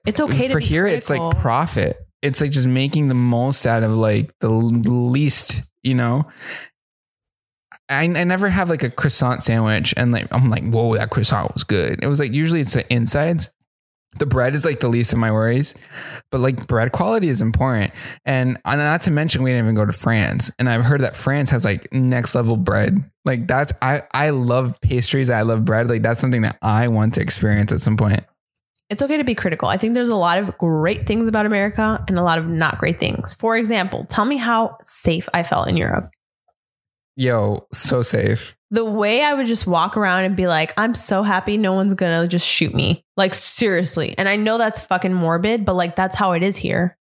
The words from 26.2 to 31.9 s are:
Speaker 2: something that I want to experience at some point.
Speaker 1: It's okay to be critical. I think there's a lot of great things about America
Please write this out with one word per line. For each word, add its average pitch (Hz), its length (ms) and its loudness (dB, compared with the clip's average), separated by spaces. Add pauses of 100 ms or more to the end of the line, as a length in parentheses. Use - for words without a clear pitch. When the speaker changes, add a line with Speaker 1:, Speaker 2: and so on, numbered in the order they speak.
Speaker 2:
something 123 220 2
that - 200 -2
I 110 260 2
want 110 260 2
to - 80 0
experience 104 500 2
at - 80 0
some 107 160 2
point. 104 240 2 (680)
Speaker 1:
It's 208 120 -4
okay 277 140 0
to 294 80 -2
be 247 100 -2
critical. 165 340 -2
I - 100 0
think 220 160 -2
there's 240 160 0
a 226 40 0
lot 175 220 0
of 196 220 -4
great 165 480 0
things 226 200 0
about 214 200 0
America 214 600 -2